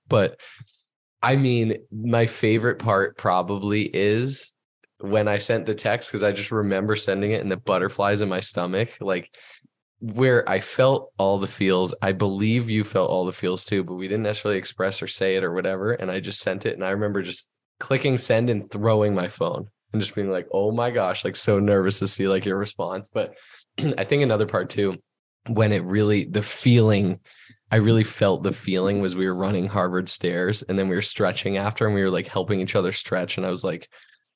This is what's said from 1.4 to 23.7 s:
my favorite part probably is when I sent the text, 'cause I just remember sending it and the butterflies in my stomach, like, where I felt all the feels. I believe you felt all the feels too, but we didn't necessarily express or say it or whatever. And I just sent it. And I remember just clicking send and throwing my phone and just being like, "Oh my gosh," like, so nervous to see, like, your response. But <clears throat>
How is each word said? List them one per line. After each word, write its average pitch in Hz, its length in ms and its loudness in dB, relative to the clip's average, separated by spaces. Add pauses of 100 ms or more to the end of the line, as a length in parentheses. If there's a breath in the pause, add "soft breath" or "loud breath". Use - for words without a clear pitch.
my 117 360 2
favorite 113 520 0
part 98 400 0
probably 101 760 0
is 113 600 0 (440)
when 104 280 0
I 104 120 0
sent 110 280 -2
the 110 80 -2
text, - 380 -2
'cause 101 100 -2
I 104 80 4
just 101 220 -4
remember 104 420 0
sending 104 380 -2
it 110 80 -2
and 101 100 -4
the 92 60 -2
butterflies 101 640 0
in 104 80 -2
my 92 100 -2
stomach, 95 640 -4
like, 92 340 -4 (640 loud breath)
where 120 500 2
I 95 120 0
felt 131 580 2
all 98 200 4
the 98 100 -2
feels. 92 520 2
I 98 120 2
believe 107 580 0
you 107 140 0
felt 95 260 0
all 92 140 0
the 92 80 -4
feels 90 320 -4
too, 98 180 0
but 90 140 -8
we 92 100 -8
didn't 107 160 -2
necessarily 107 360 -2
express 95 440 -4
or 92 60 -8
say 95 260 0
it 95 80 0
or 87 100 -2
whatever. 95 400 -2
And 95 160 -4
I 95 120 -4
just 101 180 -6
sent 101 280 -4
it. 104 80 -2
And 95 100 -6
I 92 60 -2
remember 101 300 -2
just 87 280 -10 (320)
clicking 131 360 0
send 120 320 2
and 104 220 -2
throwing 104 420 2
my 90 140 0
phone 87 440 -4 (220)
and 107 80 0
just 95 140 -4
being 98 160 -2
like, 90 220 -2
"Oh 101 180 2
my 120 220 0
gosh," 98 320 0
like, 92 100 -4
so 104 240 2
nervous 98 400 4
to 98 80 0
see, 98 220 0
like, 95 160 2
your 98 140 0
response. 98 540 -6
But 98 220 -4 (220 loud breath)
<clears throat> - 420 -4